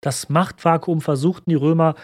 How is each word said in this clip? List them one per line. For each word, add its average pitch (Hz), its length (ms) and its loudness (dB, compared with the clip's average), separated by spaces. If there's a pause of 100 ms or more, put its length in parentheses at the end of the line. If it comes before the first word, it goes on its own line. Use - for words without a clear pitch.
Das - 280 -6
Machtvakuum 165 720 0
versuchten 160 500 -2
die 156 60 2
Römer 160 360 2 (100)